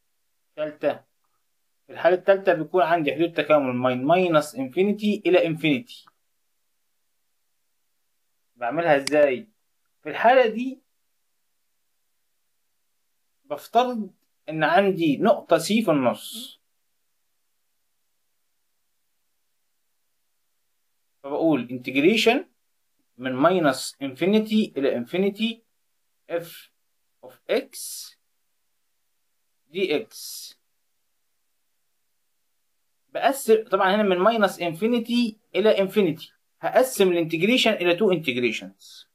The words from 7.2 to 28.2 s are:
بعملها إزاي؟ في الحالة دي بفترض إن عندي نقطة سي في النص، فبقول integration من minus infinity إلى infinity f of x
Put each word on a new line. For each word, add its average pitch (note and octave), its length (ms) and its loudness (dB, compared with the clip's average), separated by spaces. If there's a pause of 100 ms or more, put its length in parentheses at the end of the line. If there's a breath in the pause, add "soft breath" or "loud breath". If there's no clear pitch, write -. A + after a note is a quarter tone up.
بعملها D3 400 0
إزاي؟ C3+ 520 2 (540)
في D3+ 60 -14
الحالة A#3 460 4
دي B3+ 280 -8 (2500)
بفترض A3+ 720 -2 (340)
إن D#3 160 -2
عندي F3 520 2
نقطة E3 420 2
سي G#3+ 260 0
في E4 60 0
النص، C#3+ 680 -4 (4000)
فبقول C#3 460 0
integration E3+ 760 2 (720)
من B2+ 260 -4
minus E3 600 0
infinity G#3 760 0
إلى B2 280 -2
infinity G3+ 560 -4 (680)
f E3 400 -10 (560)
of - 60 -20 (180)
x - 260 -4 (2000)